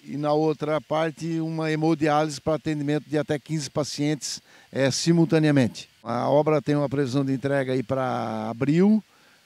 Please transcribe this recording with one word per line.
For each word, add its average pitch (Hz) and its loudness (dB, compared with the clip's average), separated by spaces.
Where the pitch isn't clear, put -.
e 143 -10
na 147 0
outra 151 0
parte 160 -4
uma 160 -4
hemodiálise 156 2
para 156 -2
atendimento 147 -2
de 139 -2
até 147 0
quinze 151 -6
pacientes, - -4
é, 135 2
simultaneamente. 156 2
A 120 -4
obra 151 4
tem 147 -2
uma 143 0
previsão 139 -2
de 135 -2
entrega 135 -2
aí 131 -2
pra 120 -4
abril, 165 2